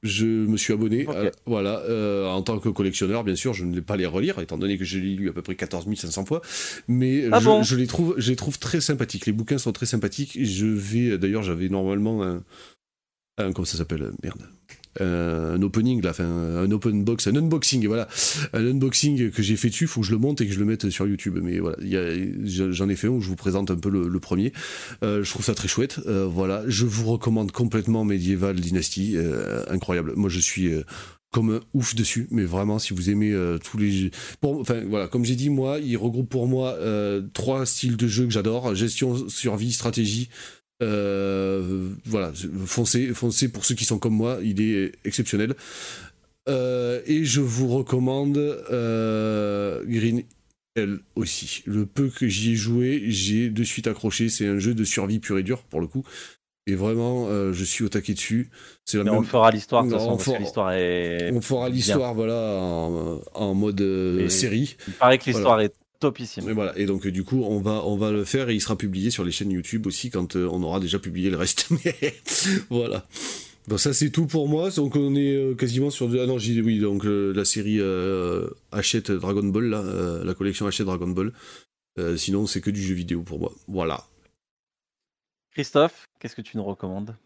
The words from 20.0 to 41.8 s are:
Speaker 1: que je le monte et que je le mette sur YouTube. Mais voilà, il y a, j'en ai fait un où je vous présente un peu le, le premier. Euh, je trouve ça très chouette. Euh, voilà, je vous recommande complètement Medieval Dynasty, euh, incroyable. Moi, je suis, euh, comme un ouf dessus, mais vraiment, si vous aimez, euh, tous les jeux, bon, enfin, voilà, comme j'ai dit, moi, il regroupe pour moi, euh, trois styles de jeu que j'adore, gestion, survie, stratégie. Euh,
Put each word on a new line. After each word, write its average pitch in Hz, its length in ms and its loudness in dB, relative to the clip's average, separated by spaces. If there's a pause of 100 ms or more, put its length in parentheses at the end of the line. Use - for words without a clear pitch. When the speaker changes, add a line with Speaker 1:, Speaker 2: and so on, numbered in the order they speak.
Speaker 1:
que 104 80 2
je 104 60 2
le 110 40 2
monte 135 220 2
et 113 80 2
que 101 60 -2
je 95 60 -2
le 104 40 4
mette 104 260 2
sur 92 160 0
YouTube. 98 380 -2
Mais 87 160 -2
voilà, 85 220 -2
il 95 80 -6
y 95 80 2
a, 92 720 -2
j'en 92 160 0
ai 98 80 2
fait 104 120 -2
un - 20 2
où 123 100 2
je 98 80 -4
vous 92 80 -4
présente 95 360 0
un 92 40 2
peu 87 140 -2
le, 95 180 2
le 90 140 0
premier. 98 320 0 (500)
Euh, 104 180 0
je 98 80 -2
trouve 110 140 -6
ça 117 100 2
très 95 140 -2
chouette. 135 400 -2
Euh, 98 180 2
voilà, 95 420 0
je 113 180 2
vous 113 260 0
recommande 113 400 2
complètement 113 540 2
Medieval 95 520 2
Dynasty, 92 600 0
euh, 58 500 -2
incroyable. 85 480 -2
Moi, 98 140 2
je 87 100 -2
suis, 90 280 0
euh, 78 160 0 (500)
comme 113 220 2
un 117 40 -2 (140)
ouf 123 220 0
dessus, 113 360 0
mais 107 140 2
vraiment, 101 340 0
si - 140 -4
vous 90 160 0
aimez, 104 240 2
euh, 87 240 0
tous 80 200 -8
les 104 140 2
jeux, 95 200 0 (300)
bon, 143 200 0
enfin, 117 260 -2
voilà, 101 220 0
comme 123 160 0
j'ai 123 100 2
dit, 131 140 0
moi, 135 300 0
il 127 180 -2
regroupe 120 320 -2
pour 123 180 0
moi, 127 280 2
euh, 101 460 0 (120)
trois 131 320 0
styles 120 320 0
de 120 100 2
jeu 113 160 2
que 120 80 2
j'adore, 110 440 0
gestion, 120 520 0
survie, 110 460 -2
stratégie. 113 560 0 (540)
Euh, 98 1040 0 (160)